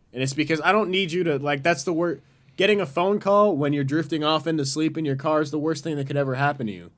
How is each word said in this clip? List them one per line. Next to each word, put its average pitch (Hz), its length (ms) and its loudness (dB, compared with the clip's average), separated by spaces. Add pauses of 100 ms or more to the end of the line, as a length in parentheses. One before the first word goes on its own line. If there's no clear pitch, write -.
(120)
And 123 100 -6
it's 131 100 -2
because 151 300 -2
I 175 100 4
don't 208 180 2
need 185 220 -2
you 180 120 -2
to, 151 140 0
like, 143 240 -2
that's 170 220 0
the 180 80 -2
wor-, 160 280 -2 (360)
getting 202 240 4
a 175 60 0
phone 180 340 0
call 202 340 4
when 143 200 0
you're 143 100 0
drifting 151 400 -2
off 156 220 2
into 160 180 0
sleep 156 320 -2
in 165 80 -4
your 139 120 -2
car 156 260 0
is 147 80 -4
the 156 80 -4
worst 160 260 -2
thing 160 120 -4
that 139 100 -4
could 139 100 -4
ever 135 200 0
happen 139 320 0
to 101 40 -4
you. 87 260 -14